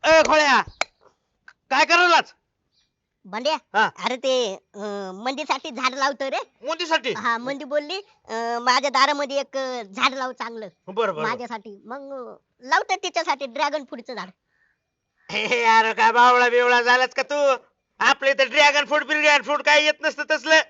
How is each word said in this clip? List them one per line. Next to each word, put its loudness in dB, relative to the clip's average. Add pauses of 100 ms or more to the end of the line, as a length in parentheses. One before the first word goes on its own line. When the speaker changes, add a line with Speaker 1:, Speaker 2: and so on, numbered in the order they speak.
Speaker 1:
ए, 6
खोळ्या, 4 (1080)
काय 2
करायलाच? 2 (880)
Speaker 2:
बंड्या, -4
Speaker 1:
हा. -2 (140)
Speaker 2:
अरे -2
ते, -2
अं, -12
मंदीसाठी -6
झाड -4
लावतोय -2
रे. -8
Speaker 1:
मंदीसाठी? -2
Speaker 2:
हा, -2
मंदी -10
बोलली, -4 (300)
अं, -6
"माझ्या 2
दारामध्ये 0
एक, -10
अं, -6
झाड -4
लाव -6
चांगलं -10 (180)
Speaker 1:
बरं, -14
बरं, 0
बरं. -4
Speaker 2:
माझ्यासाठी." -10
मग, -12
अं, -14 (240)
लावतोय -2
तिच्यासाठी -4
ड्रॅगन -4
फ्रूटचं -14
झाड. -10 (1000)
Speaker 1:
हे, -4
हे, -2
अरे 4
काय 2
बावळा 6
बिवळा 4
झालास 4
का -4
तू? 0 (420)
आपल्या 2
इथं 0
ड्रॅगन 4
फ्रूट, -2
बिरगन 2
फ्रूट -4
काय 4
येत 2
नसतं -4
तसलं. 2